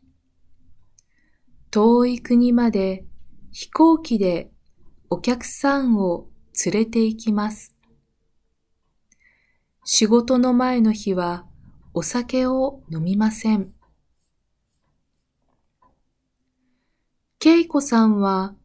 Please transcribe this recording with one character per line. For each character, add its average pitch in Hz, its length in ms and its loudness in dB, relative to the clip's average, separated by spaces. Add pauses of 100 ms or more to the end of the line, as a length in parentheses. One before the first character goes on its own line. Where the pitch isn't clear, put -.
(1700)
遠 233 360 2
い 247 140 -4
国 240 320 2
ま 233 180 2
で 190 340 -4 (460)
飛 - 200 -16
行 320 280 4
機 240 200 -4
で 180 320 -2 (600)
お 175 100 -4
客 240 240 -4
さ 277 380 -2
ん 233 140 2
を 185 320 -2 (360)
連 208 200 0
れ - 20 0
て 226 140 -2
行 220 160 0
き 214 160 -2
ま 208 180 -2
す。 - 240 -12 (2000)
仕 - 220 0
事 240 320 2
の 247 160 2
前 254 260 0
の 220 120 4
日 202 220 -4
は 175 320 -4 (460)
お 170 100 -4
酒 247 440 -2
を 262 440 -2
飲 160 120 -6
み 185 140 -2
ま 214 140 2
せ 214 260 0
ん。 190 160 -6 (3750)
ケ 330 220 6
イ 330 80 -2
コ 285 140 -2
さ 233 200 2
ん 214 180 2
は 196 340 -2 (100)